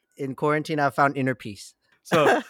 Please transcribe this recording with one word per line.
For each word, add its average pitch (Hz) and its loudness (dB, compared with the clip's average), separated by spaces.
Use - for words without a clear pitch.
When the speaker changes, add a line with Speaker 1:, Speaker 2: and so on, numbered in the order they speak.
Speaker 1:
In 131 -6
quarantine, 151 -2
I've 139 0
found 143 2
inner 131 -2
peace. - -16
Speaker 2:
So, - 2